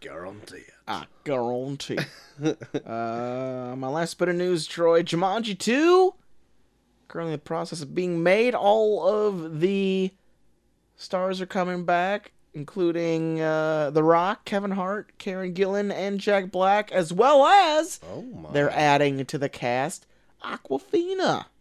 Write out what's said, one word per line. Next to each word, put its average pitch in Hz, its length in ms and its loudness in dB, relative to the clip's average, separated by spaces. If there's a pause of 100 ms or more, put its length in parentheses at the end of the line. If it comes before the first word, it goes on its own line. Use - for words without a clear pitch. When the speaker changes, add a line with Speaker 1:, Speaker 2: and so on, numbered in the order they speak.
Speaker 1:
guarantee 87 560 -16
it. - 160 -20 (120)
Speaker 2:
I 87 200 -8 (180)
guarantee. 131 800 -4
Speaker 1:
<laughs> 139 40 -6 (800)
Speaker 2:
Uh, 123 920 -8
my 131 120 -8
last 165 280 -4
bit 175 120 0
of 175 60 0
news, 175 300 -2
Troy. 165 380 4
Jumanji 190 540 -2
two. 349 560 4 (960)
Currently 165 240 -6
in 147 60 -6
the - 40 -16
process 170 380 -8
of 147 140 -12
being 175 280 -2
made. 220 320 4
All 208 520 2
of 190 540 0
the 190 500 0 (840)
stars 185 460 -4
are 185 40 -6
coming 180 380 -4
back, 180 480 -2 (220)
including, 165 880 -2
uh, 156 500 0
The 156 120 2
Rock, 170 420 2
Kevin 202 260 -4
Hart, 190 460 -6
Karen 185 360 -8
Gillan, 196 380 0
and 190 300 -4
Jack 196 280 0
Black, 196 440 2
as 170 180 0
well 269 340 6
as 320 540 4 (100)
Speaker 1:
Oh 123 120 -10
my. 190 320 -14
Speaker 2:
they're 143 180 2
adding 143 540 4
to 151 120 -8
the 135 120 -4
cast 131 560 -4 (360)
Aquafina. 349 1040 -2 (160)